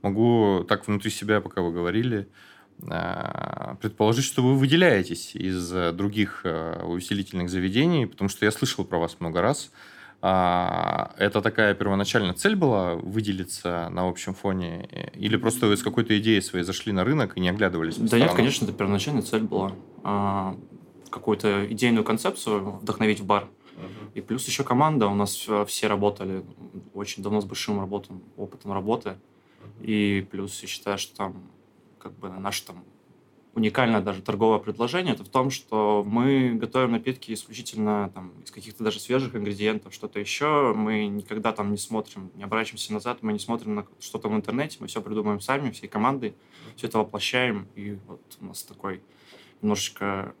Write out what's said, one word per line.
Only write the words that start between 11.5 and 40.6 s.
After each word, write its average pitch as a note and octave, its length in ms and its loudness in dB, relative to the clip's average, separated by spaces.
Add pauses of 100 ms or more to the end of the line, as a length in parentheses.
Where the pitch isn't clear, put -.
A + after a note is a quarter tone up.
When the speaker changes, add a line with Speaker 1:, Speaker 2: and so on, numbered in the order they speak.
Speaker 1:
первоначально G2 580 2
цель G#3 220 2
была G#2 400 2
выделиться F#2 960 -4
на F2+ 180 0
общем F#2 240 -6
фоне? F#2 580 -4
Э, - 260 -10
или G#2+ 200 0
просто A2+ 300 2
вы G#2 100 6
с - 60 -6
какой-то A2 340 2
идеей G#2 240 4
своей F2 240 -2
зашли F#2 280 -4
на F#2 100 2
рынок B2+ 320 2
и F#2+ 40 -4
не F2+ 100 4
оглядывались F2 460 0
по - 40 -8
Speaker 2:
Да - 40 0
нет, - 60 2
Speaker 1:
сторонам? G#2 260 6
Speaker 2:
конечно, A#2+ 300 4
это G2 80 -4
первоначальная G2+ 480 0
цель A2 220 0
была. G2 280 -2 (320)
А, G2 520 0 (560)
какую-то G#2 600 0
идейную A2+ 320 4
концепцию A2 680 0 (100)
вдохновить G#2+ 380 2
в G2 60 -8
бар. G2+ 180 4 (340)
Speaker 1:
Мгм. - 100 -12 (280)
Speaker 2:
И - 60 -8
плюс - 260 -6
ещё C#3 160 -2
команда. C3+ 440 4
У G2 80 2
нас, G2+ 320 -2
э, G#2 200 2
все - 200 -2
работали G2+ 560 0 (500)
очень G2+ 280 -10
давно G#2 200 0
с F#2+ 40 -6
большим G#2 340 -4
работом, F#2+ 420 -8 (160)
опытом G2+ 360 -10
работы. G2+ 440 -2 (640)
И G2+ 500 2
плюс G2 300 -8
я - 60 -14
считаю, - 300 -4
что - 180 -10
там G2 180 -8 (680)
как F#2+ 180 -16
бы G2 120 -10
наша F#2+ 380 -6
там F2 160 -18 (720)
уникальное A2+ 460 2
даже F#2+ 200 -4
торговое G#2+ 380 2
предложение, A#2+ 540 -2
это G#2 100 -6
в - 60 -18
том, C3 200 2
что G#2+ 560 2
мы B2 500 4
готовим A#2 360 0
напитки A#2 420 -4
исключительно G#2+ 800 -4
там, F#2 200 -16 (100)
из - 80 -18
каких-то G#2+ 320 -14
даже G#2+ 160 -2
свежих B2+ 360 -2
ингредиентов, G#2 580 -4
что-то - 260 -10
ещё. C#3+ 560 2